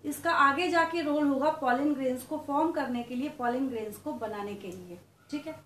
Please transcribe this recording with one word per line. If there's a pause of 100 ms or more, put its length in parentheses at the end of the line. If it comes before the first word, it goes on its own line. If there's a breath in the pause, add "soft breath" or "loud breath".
इसका
आगे
जाके
role
होगा
pollen
grains
को (100)
form
करने
के
लिए,
pollen
grains
को
बनाने
के
लिए, (320)
ठीक
है। (140)